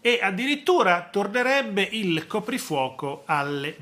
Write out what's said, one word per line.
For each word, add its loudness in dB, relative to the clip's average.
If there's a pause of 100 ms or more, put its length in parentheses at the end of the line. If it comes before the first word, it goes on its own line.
E 2
addirittura 2
tornerebbe 0
il -2
coprifuoco -4
alle -2